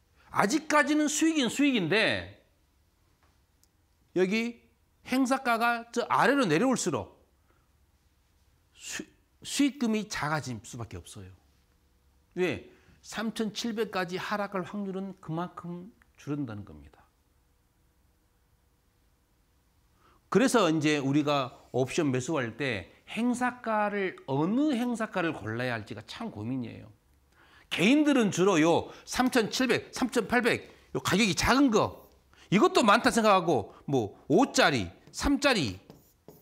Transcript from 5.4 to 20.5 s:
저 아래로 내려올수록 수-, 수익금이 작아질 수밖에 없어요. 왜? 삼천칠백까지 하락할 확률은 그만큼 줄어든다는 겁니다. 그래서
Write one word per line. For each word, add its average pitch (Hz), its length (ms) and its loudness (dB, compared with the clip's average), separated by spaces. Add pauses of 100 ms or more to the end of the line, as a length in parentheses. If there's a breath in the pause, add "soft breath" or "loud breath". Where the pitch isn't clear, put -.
저 233 120 -4
아래로 226 420 4
내려올수록 165 840 -2 (1500)
수-, - 300 -12 (380)
수익금이 240 680 -2
작아질 143 540 -4
수밖에 110 340 -12
없어요. 92 340 -16 (1040)
왜? 170 360 -4 (300 soft breath)
삼천칠백까지 214 1160 -6
하락할 202 460 -4
확률은 196 580 -8
그만큼 175 680 -8 (260)
줄어든다는 123 480 -8
겁니다. 73 400 -20 (3250 soft breath)
그래서 214 420 4